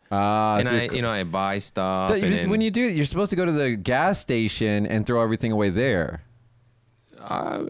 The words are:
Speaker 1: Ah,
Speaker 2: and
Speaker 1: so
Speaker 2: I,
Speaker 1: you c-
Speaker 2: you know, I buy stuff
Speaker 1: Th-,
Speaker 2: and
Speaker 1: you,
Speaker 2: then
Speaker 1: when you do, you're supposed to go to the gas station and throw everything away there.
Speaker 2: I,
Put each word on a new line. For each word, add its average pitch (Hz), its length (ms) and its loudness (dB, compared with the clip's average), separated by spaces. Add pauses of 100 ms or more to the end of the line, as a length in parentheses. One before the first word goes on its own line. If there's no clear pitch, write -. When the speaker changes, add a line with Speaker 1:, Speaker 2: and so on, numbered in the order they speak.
(120)
Speaker 1:
Ah, 104 480 2
Speaker 2:
and 123 80 2
Speaker 1:
so 120 80 2
Speaker 2:
I, 120 80 2
Speaker 1:
you 120 60 -2
c- - 80 -4
Speaker 2:
you 123 40 -2
know, 117 100 0
I 101 140 -2
buy 98 320 -2
stuff 95 540 -2
Speaker 1:
Th-, 202 120 0
Speaker 2:
and 180 80 2
Speaker 1:
you, - 80 0
Speaker 2:
then - 100 -2
Speaker 1:
when 220 120 2
you 220 100 0
do, 226 100 0
you're 170 240 0
supposed 190 260 -2
to 196 40 -4
go 180 100 0
to 170 60 0
the 143 240 0
gas 131 440 0
station 107 680 0
and 107 200 0
throw 120 160 2
everything 113 300 0
away 104 180 2
there. 92 520 0 (1000)
Speaker 2:
I, - 480 -6